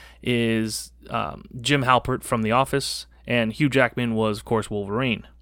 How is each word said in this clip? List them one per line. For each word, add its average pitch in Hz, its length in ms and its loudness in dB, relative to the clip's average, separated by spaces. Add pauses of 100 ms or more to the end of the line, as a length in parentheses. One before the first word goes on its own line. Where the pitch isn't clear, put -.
(220)
is, 113 720 0 (180)
um, 107 360 -6 (140)
Jim 127 260 2
Halpert 127 380 2
from 113 200 0
The 110 80 2
Office, 135 560 0 (180)
and 117 260 0
Hugh 147 180 2
Jackman 123 440 2
was, 107 240 0
of - 80 -14
course, 110 240 0
Wolverine. 104 560 -2 (160)